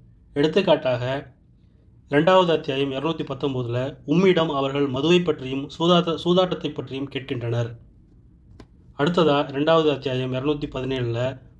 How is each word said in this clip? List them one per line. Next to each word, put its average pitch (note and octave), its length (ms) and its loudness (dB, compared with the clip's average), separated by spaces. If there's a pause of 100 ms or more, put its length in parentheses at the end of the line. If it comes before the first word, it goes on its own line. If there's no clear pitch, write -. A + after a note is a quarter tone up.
(340)
எடுத்துக்காட்டாக, C#3+ 1000 0 (760)
இரண்டாவது E3+ 420 4
அத்தியாயம் C#3 400 -2
இருநூத்தி D#3 420 -4
பத்தொன்பதுல B2+ 720 -4
உம்மிடம் E3+ 440 4
அவர்கள் C#3 380 0
மதுவை D3 340 4
பற்றியும் C#3 480 -4 (100)
சூதாட்ட-, E3+ 440 2
சூதாட்டத்தை F3 500 0
பற்றியும் C3+ 360 -8
கேட்கின்றனர். A#2 640 -6 (1200)
அடுத்ததா, D3 520 2
இரண்டாவது D3+ 420 2
அத்தியாயம் B2+ 420 -4
இருநூத்தி D3 420 -4
பதினேழுல B2+ 720 -4 (120)